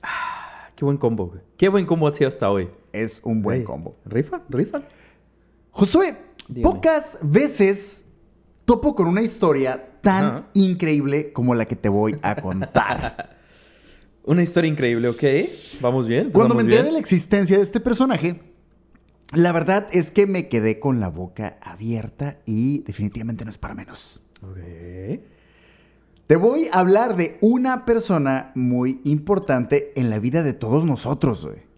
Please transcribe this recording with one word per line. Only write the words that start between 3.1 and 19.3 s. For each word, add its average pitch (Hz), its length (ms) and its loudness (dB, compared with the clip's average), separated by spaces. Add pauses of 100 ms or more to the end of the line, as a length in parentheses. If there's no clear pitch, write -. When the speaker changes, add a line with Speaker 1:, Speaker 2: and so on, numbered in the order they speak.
Speaker 2:
un 113 180 -2
buen 107 160 -2
Speaker 1:
Güey, 120 80 -4
Speaker 2:
combo. 78 300 -12 (100)
Speaker 1:
rifan, 139 420 -4
rifan. 208 360 -4 (880)
Speaker 2:
Josué, 320 460 2 (320)
Speaker 1:
Dígame. 123 260 0
Speaker 2:
pocas 202 480 0
veces 196 840 0 (560)
topo 285 300 2
con 180 120 2
una 180 160 0
historia 135 680 -2 (100)
tan 190 240 4
Speaker 1:
Ajá. 139 300 -4
Speaker 2:
increíble 151 760 0
como 123 220 0
la 113 120 0
que 117 100 -6
te - 140 -2
voy 104 320 0
a 101 180 -2
contar. - 960 -4 (400)
Speaker 1:
<laughs> - 480 -20
Una 175 180 4
historia 170 280 2
increíble, 120 380 0
ok. 117 140 -4 (580)
Vamos 127 280 0
bien, 156 240 0
Speaker 2:
Cuando 226 220 6
me 233 60 2
Speaker 1:
vamos - 40 2
Speaker 2:
enteré 233 180 6
Speaker 1:
bien. 285 40 2
Speaker 2:
de 311 60 0
la 320 60 0
existencia 190 600 2
de 202 40 4
este 202 160 -2
personaje, 220 640 0 (920)